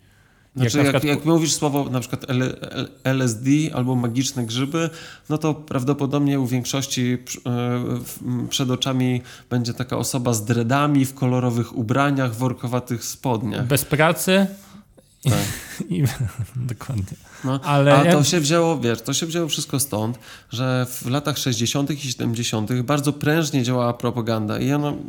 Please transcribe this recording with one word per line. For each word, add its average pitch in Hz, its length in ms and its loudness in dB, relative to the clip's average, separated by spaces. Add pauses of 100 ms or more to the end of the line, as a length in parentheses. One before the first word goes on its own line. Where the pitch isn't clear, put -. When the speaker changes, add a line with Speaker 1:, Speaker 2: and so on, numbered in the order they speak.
(560)
Speaker 1:
Znaczy, 127 220 2
Speaker 2:
Jak 143 80 6
na 139 60 4
Speaker 1:
jak, 139 80 4
Speaker 2:
przykład 147 160 2
Speaker 1:
jak 147 100 -4
mówisz 160 280 4
słowo 139 360 0
na 127 100 0
przykład - 300 -8
L-, 127 300 0
L-, - 280 -8 (160)
L 131 180 2
S 117 200 0
D 131 80 2 (240)
albo 127 200 0
magiczne 123 520 -2
grzyby, 143 440 -2 (380)
no 151 100 -2
to 151 160 0
prawdopodobnie 139 840 0
u 127 60 0
większości 123 760 -2
przy-, - 140 -12
e, - 40 -20 (640)
w-, - 180 -14
m, 123 260 -4
przed 127 220 -2
oczami 127 500 0 (300)
będzie 120 240 0
taka 123 220 -4
osoba 120 360 0
z 107 120 0
dreadami, 131 600 4
w 131 80 -10
kolorowych 123 640 0
ubraniach, 131 580 0
w 107 40 -10
workowatych 123 680 -4
spodniach. 113 640 -4
Speaker 2:
Bez 135 180 2
pracy. 175 640 2 (760)
Speaker 1:
Tak. 127 100 2 (380)
Speaker 2:
<laughs> - 200 -10
I, 170 140 0 (520)
dokładnie. 117 480 -6 (400)
Speaker 1:
No, 131 180 -2
Speaker 2:
Ale 143 360 8
Speaker 1:
a 147 60 6
Speaker 2:
ja 170 80 8
Speaker 1:
to 147 120 6
się 175 160 2
wzięło, 165 380 2
wiesz, 117 240 0
to 139 120 -4
się 170 120 -2
wzięło 165 220 -2
wszystko 143 320 -2
stąd, 110 380 -2 (320)
że 127 400 0
w - 160 -10
latach 143 320 -2
sześćdziesiątych 139 680 0
i 131 40 -4
siedemdziesiątych 120 720 -2
bardzo 143 300 0
prężnie 147 500 0
działała 120 320 0
propaganda 113 640 -2
i 127 140 0
ono 147 240 0 (120)